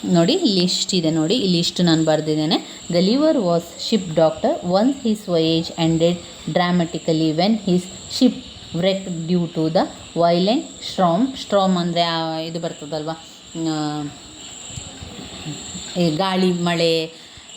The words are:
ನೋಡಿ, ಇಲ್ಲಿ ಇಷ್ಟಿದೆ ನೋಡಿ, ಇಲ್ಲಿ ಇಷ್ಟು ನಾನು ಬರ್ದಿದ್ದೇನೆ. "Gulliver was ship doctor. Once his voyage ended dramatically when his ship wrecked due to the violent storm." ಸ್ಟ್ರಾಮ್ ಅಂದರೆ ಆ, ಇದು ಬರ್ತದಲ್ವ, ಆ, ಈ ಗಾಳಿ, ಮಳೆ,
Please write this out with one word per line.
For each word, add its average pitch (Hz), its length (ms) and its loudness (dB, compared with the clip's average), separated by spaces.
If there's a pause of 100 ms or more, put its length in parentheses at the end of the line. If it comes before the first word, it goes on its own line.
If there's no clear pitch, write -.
ನೋಡಿ, 180 280 4
ಇಲ್ಲಿ 277 280 2
ಇಷ್ಟಿದೆ 175 500 0
ನೋಡಿ, 160 240 2
ಇಲ್ಲಿ 185 240 2
ಇಷ್ಟು 170 240 0
ನಾನು 160 220 4
ಬರ್ದಿದ್ದೇನೆ. 156 760 0 (120)
"Gulliver 240 420 4
was 175 280 2 (280)
ship 185 240 0
doctor. 175 580 2
Once 240 240 4 (100)
his 214 120 2 (120)
voyage 165 380 2
ended 165 460 2 (380)
dramatically 165 840 2
when 185 160 2
his 180 300 2 (360)
ship 254 140 6 (440)
wrecked 180 520 -2
due 175 300 0
to 160 100 2
the 185 180 2 (320)
violent 175 420 4
storm." 190 800 0
ಸ್ಟ್ರಾಮ್ 190 360 2
ಅಂದರೆ 170 260 0
ಆ, 165 360 0
ಇದು 165 220 -6
ಬರ್ತದಲ್ವ, 156 500 -6 (600)
ಆ, 151 320 -2 (2000)
ಈ 165 160 4
ಗಾಳಿ, 185 360 2
ಮಳೆ, 170 540 2 (500)